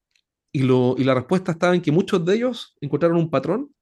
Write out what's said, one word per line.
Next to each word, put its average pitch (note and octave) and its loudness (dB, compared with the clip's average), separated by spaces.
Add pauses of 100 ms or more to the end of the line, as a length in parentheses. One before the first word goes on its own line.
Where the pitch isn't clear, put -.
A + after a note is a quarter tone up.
(520)
y C3+ -2
lo, B2+ 2
y C3+ 0
la C3 2
respuesta F3+ -2
estaba F3 0
en F3 0
que D#3 -2
muchos F#3 0
de F#3 0
ellos A#3+ -6
encontraron D#3 0
un D#3+ 0
patrón, F#3 -2 (120)